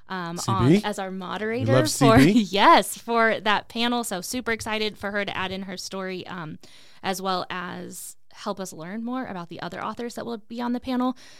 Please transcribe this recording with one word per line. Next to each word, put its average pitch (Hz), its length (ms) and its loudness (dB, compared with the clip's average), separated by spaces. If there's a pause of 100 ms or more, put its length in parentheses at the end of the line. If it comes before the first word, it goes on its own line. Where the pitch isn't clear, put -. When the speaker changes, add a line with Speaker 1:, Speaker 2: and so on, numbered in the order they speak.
Speaker 1:
um, 175 280 -6
Speaker 2:
C 180 140 -4
B? - 0 -
Speaker 1:
on 185 320 6
as 208 160 -4
our 190 100 -6
Speaker 2:
We 185 60 -8
Speaker 1:
moderator 196 560 -2
Speaker 2:
love - 180 6
Speaker 1:
for, 233 300 8
<laughs> - 0 -
Speaker 2:
C 208 140 8
B. 240 80 8
Speaker 1:
yes, 208 560 6
for 226 420 0
that 202 300 0
panel. 240 340 0
So 190 160 -6
super 240 320 -6
excited 214 460 -4
for 202 140 -8
her 202 120 -2
to 190 140 -6
add 185 160 -6
in 190 80 -8
her 190 160 -10
story, 185 500 -8
um, 175 320 -10 (420)
as 185 200 -4
well 185 280 -2
as 180 680 -10 (160)
help - 260 -8
us 190 140 -8
learn 180 320 -10
more 247 200 -6
about 175 220 -10
the - 140 -12
other - 200 -10
authors 220 340 -8
that - 100 -8
will 233 140 -8
be 233 200 -14
on 240 140 -4
the 247 80 -4
panel. 254 340 -2 (240)